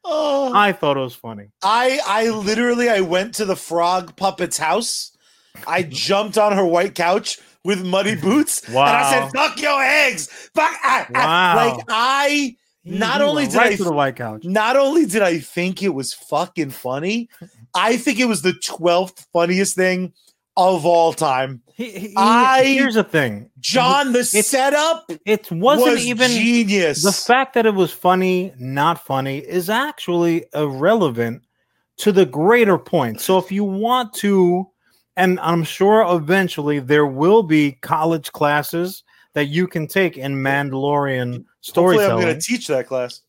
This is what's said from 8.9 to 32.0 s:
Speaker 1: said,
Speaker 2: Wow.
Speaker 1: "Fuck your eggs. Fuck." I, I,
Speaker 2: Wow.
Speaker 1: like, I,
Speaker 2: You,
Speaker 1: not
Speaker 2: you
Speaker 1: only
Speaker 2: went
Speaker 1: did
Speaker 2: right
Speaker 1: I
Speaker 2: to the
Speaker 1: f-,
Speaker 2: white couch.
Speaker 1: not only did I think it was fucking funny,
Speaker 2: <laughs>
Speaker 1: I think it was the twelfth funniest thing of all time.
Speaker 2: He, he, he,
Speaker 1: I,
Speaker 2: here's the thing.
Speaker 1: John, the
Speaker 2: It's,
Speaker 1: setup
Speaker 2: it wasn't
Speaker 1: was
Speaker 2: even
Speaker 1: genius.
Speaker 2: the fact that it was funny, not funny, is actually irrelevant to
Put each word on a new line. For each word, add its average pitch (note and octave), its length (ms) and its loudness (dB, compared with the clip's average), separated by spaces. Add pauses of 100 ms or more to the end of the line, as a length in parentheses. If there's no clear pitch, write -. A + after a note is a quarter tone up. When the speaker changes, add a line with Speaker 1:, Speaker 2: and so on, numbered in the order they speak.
Speaker 1:
said, B3+ 120 0
Speaker 2:
Wow. - 120 -8
Speaker 1:
"Fuck C#4+ 260 -2
your C#4+ 220 0
eggs. C4+ 440 0 (280)
Fuck." D#4 160 2 (100)
I, C4 320 0
I, C4 120 2
Speaker 2:
Wow. E3+ 300 4 (200)
Speaker 1:
like, A#2+ 140 -12
I, C#4 680 -2 (280)
Speaker 2:
You, F3 160 -8
Speaker 1:
not B3 200 -2
Speaker 2:
you C#4+ 80 4
Speaker 1:
only D4 160 0
Speaker 2:
went G#3 80 -4
Speaker 1:
did G3 60 0
Speaker 2:
right A3+ 160 4
Speaker 1:
I - 20 -2
Speaker 2:
to G3 80 -4
the F3 60 0
Speaker 1:
f-, D3+ 60 -2
Speaker 2:
white C3+ 200 0
couch. A2 300 -12
Speaker 1:
not G#3+ 320 0
only C#4 280 2
did G3+ 160 -2
I E3+ 180 2
think F3+ 440 -6
it G3 60 0
was C3+ 240 -6
fucking D#3 560 -4
funny, E3+ 600 -6 (220)
Speaker 2:
<laughs> - 240 -20
Speaker 1:
I A3 220 0
think A#3+ 220 -2
it B3+ 60 2
was F#3+ 180 -2
the F3+ 100 0 (100)
twelfth F3 680 -2
funniest F3+ 420 0
thing F#3 380 -2 (420)
of F3+ 300 2
all E3+ 280 4
time. C3 480 -2 (140)
Speaker 2:
He, A#3 160 -10
he, F#3+ 160 -12
he, G3 100 -16
Speaker 1:
I, B3 460 4
Speaker 2:
here's C4+ 320 2
the G#3+ 80 2
thing. A#2 560 -2
Speaker 1:
John, B3+ 540 2
the B3 80 2
Speaker 2:
It's, - 260 0
Speaker 1:
setup D4 640 0 (140)
Speaker 2:
it G#3 260 -2
wasn't A#3+ 400 4
Speaker 1:
was A#3+ 160 0
Speaker 2:
even B3 240 2
Speaker 1:
genius. G3+ 720 2
Speaker 2:
the G3 80 4
fact B3+ 420 0
that A3+ 140 2
it G#3 80 2
was F3+ 160 2
funny, F#3 680 0
not C#3 480 -2
funny, C3+ 340 -4
is F3 300 -6
actually F3 760 -2 (100)
irrelevant C#3 880 0 (540)
to G#3 140 0